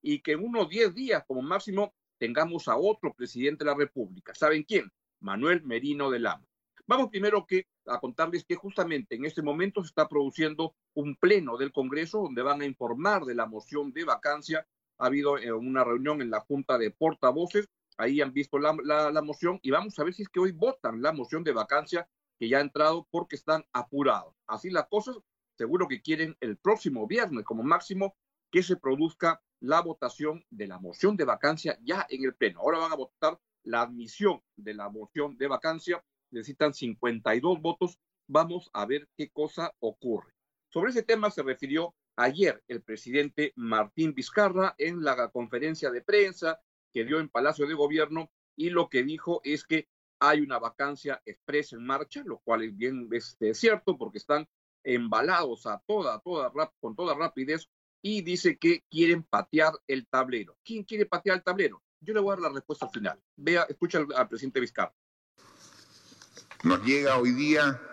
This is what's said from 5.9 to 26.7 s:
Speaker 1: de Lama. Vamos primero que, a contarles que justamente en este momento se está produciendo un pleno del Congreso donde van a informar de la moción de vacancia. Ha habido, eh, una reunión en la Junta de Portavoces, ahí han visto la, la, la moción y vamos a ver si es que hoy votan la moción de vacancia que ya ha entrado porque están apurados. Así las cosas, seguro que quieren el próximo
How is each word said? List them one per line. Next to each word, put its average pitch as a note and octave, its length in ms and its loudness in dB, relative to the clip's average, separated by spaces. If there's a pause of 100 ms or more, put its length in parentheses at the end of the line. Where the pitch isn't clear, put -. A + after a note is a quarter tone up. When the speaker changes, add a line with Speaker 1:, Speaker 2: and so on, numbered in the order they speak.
Speaker 1:
de A#2+ 80 0
Lama. G2+ 280 -4 (400)
Vamos B3 240 2
primero G#3 360 2
que, F#3 200 0 (180)
a - 160 -4
contarles E3 460 -2
que F3 100 -2
justamente E3 600 -4
en C3 100 -6
este D#3 160 -6
momento F3 400 -2
se D#3+ 60 -10
está D3+ 200 0
produciendo D#3 680 -2 (200)
un D3 220 -4
pleno F3 420 4
del C#3 140 -4
Congreso D3+ 500 -2
donde C3 180 -4
van C#3+ 220 0
a - 20 -4
informar C#3 600 -2
de B2 80 -6
la A#2+ 100 0
moción B2+ 480 -6
de D#3+ 120 -6
vacancia. D3+ 640 -2 (300)
Ha B2+ 100 0
habido, C#3+ 300 4
eh, A#2 160 -4
una B2+ 320 2
reunión C3 380 0
en A#2 80 -4
la A2 100 0
Junta C3+ 380 -2
de A2 120 2
Portavoces, D#3+ 800 2 (300)
ahí C3+ 240 2
han C3+ 100 0
visto C#3 260 -2
la, D3+ 240 4
la, D3+ 280 2
la D#3 100 2
moción E3+ 400 -2
y C3 100 -2
vamos F#3+ 280 0
a D#3 60 0
ver F3+ 100 -2
si - 80 -10
es - 80 -10
que F3+ 100 0
hoy F#3 120 4
votan D#3 500 0
la D#3 100 2
moción D3+ 320 -4
de C#3 80 2
vacancia D3+ 560 0 (300)
que A#2 100 -4
ya C3+ 100 4
ha C#3+ 40 4
entrado D#3 480 2
porque E3+ 260 -4
están D#3 380 -2
apurados. B2+ 600 0 (120)
Así C#3 240 -6
las E3+ 180 0
cosas, G#3+ 300 -2 (400)
seguro D#3+ 280 0
que C#3 140 -6
quieren D#3 400 -2
el A2 160 -4
próximo C3 500 0